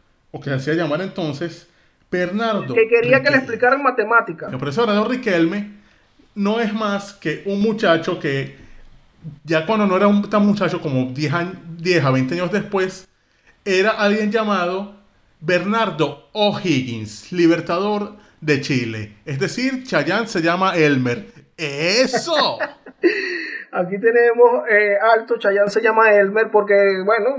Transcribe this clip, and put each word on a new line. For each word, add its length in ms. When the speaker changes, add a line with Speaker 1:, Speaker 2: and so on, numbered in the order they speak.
Speaker 1:
o 100
que 100
se 60
hacía 180
llamar 280
entonces, 640
Bernardo 640
Speaker 2:
Que 140
quería 120
que 100
le 80
Speaker 1:
Riquelme. 200
Speaker 2:
explicaran 440
matemáticas. 720
Speaker 1:
El 60
profesor 280
Bernardo 240
Riquelme 640
no 260
es 120
más 400
que 320
un 160
muchacho 580
que, 380
ya 220
cuando 200
no 100
era 100
un 240
tan 160
muchacho, 340
como 320
diez 220
años, 220
diez 260
a 80
veinte 240
años 160
después, 580
era 260
alguien 420
llamado 640
Bernardo 920
O'Higgins, 1000
libertador 800
de 220
Chile. 540
Es 120
decir, 460
Chayanne 440
se 120
llama 360
Elmer. 500
¡Eso! 1080
<laughs> 60
Speaker 2:
Aquí 300
tenemos, 720
eh, 260
alto, 240
Chayanne 320
se 120
llama 280
Elmer 400
porque, 240
bueno, 340